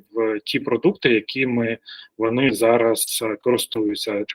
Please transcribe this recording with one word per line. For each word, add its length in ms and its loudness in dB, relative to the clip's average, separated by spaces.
в 280 -2
ті 200 -4
продукти, 500 0
якими 680 0
вони 340 2
зараз, 720 2
е, 120 -4
користуються. 1000 -2